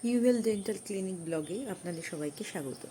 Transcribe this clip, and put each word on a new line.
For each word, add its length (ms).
ইউএল 380
ডেন্টাল 340
ক্লিনিক 400
ব্লগে 440
আপনাদের 340
সবাইকে 400
স্বাগত। 480